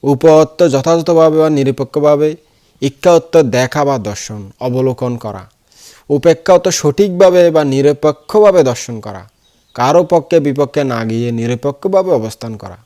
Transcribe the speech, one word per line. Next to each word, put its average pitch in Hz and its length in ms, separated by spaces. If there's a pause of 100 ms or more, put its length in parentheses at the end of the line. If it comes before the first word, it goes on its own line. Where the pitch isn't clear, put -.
উপ 139 220
অর্থ 156 380
যথাযথভাবে 165 760
বা 156 120
নিরপেক্ষভাবে, 147 880 (440)
ইচ্ছা 139 340
অর্থ 165 220
দেখা 127 480
বা 139 140
দর্শন, 104 520 (100)
অবলোকন 127 560
করা। 101 340 (580)
উপেক্ষা 156 440
অর্থ 180 160
সঠিকভাবে 180 840
বা 156 140
নিরপেক্ষভাবে 147 960
দর্শন 123 380
করা, 104 280 (460)
কারো 147 300
পক্ষে 170 360
বিপক্ষে 143 440
না 120 200
গিয়ে 117 280
নিরপেক্ষভাবে 139 800
অবস্থান 113 440
করা। 95 300